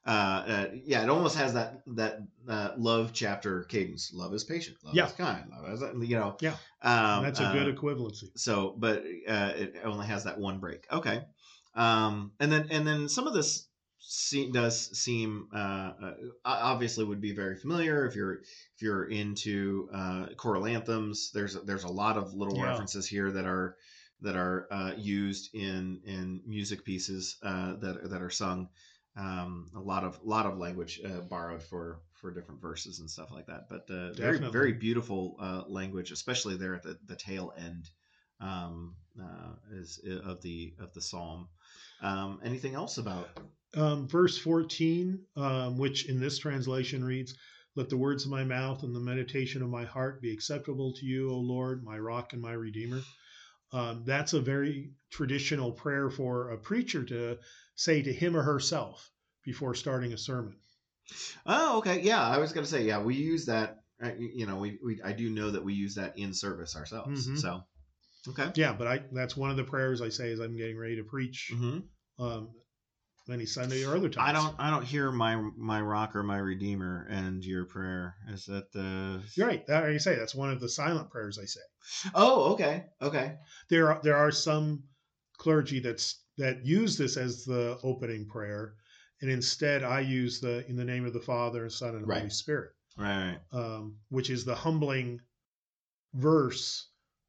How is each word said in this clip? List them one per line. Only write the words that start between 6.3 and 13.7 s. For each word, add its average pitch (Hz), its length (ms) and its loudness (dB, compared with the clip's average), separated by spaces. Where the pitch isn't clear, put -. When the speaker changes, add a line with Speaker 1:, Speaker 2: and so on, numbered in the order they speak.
Speaker 2:
Yeah. 156 120 0
Speaker 1:
Um, 107 380 6
Speaker 2:
And 123 80 2
that's 135 140 0
a 98 120 4
good 139 160 4
Speaker 1:
uh, 135 100 0
Speaker 2:
equivalency. 120 580 -4
Speaker 1:
so, 101 420 2
but, 107 260 4
uh, 101 260 2
it 90 300 -2
only 104 220 -2
has 101 180 -2
that 104 140 -4
one 95 220 -2
break. 87 300 -8
Okay. 131 320 0
Um, 110 680 4
and 147 100 4
then, 151 200 4
and 151 160 2
then 151 240 2
some 254 160 0
of 277 80 0
this - 340 0